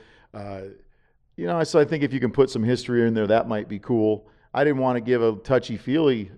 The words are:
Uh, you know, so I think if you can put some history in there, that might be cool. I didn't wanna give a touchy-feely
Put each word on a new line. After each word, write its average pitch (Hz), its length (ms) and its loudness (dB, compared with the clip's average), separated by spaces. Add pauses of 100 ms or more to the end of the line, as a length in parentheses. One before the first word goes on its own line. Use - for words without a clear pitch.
(340)
Uh, 101 280 -14 (720)
you 175 100 -6
know, 170 180 0
so 165 140 2
I 147 60 8
think 151 200 -4
if 127 80 -2
you 135 80 -2
can 117 120 -2
put 135 180 2
some 113 120 -4
history 120 440 0
in 113 80 2
there, 107 140 0
that 113 200 2
might 107 200 -4
be 104 100 -10
cool. 107 500 0 (240)
I 135 120 0
didn't 143 160 0
wanna 127 200 0
give 120 220 0
a 113 140 2
touchy-feely 123 1000 0